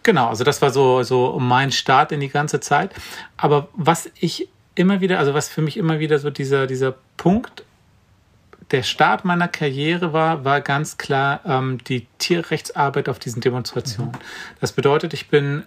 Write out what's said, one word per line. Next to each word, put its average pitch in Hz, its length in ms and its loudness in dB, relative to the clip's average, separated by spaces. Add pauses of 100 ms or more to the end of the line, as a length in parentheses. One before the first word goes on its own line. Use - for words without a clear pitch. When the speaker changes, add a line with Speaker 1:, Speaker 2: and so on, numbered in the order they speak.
Speaker 1:
genau, 139 240 4
also 117 160 -2
das 143 180 2
war 139 100 4
so, 127 320 4
so 127 360 0
mein 127 320 2
Start 139 400 4
in 151 80 -4
die 139 100 -4
ganze 147 300 -2
Zeit. 165 320 0 (460)
Aber 147 360 2
was 165 360 0 (100)
ich 185 300 -4 (260)
immer 190 260 4
wieder, 185 180 2
also 143 140 2
was 147 140 -2
für - 140 -6
mich 156 160 -2
immer 160 220 0
wieder 151 200 2
so 143 100 -4
dieser, 135 380 0
dieser 131 280 -2 (200)
Punkt, - 480 0 (1080)
der 127 120 2
Start 190 420 0
meiner 175 220 2
Karriere 156 680 -2
war, 160 320 0
war 139 160 2
ganz 143 360 -4
klar, 139 480 0
ähm, 131 420 -2
die 127 180 -4 (140)
Tierrechtsarbeit 147 880 -2
auf 131 80 -6
diesen 117 240 -8
Demonstrationen. 123 720 -4
Speaker 2:
Mhm. - 60 -12 (440)
Speaker 1:
Das - 120 -4
bedeutet, 147 400 2
ich - 160 -12
bin 143 380 0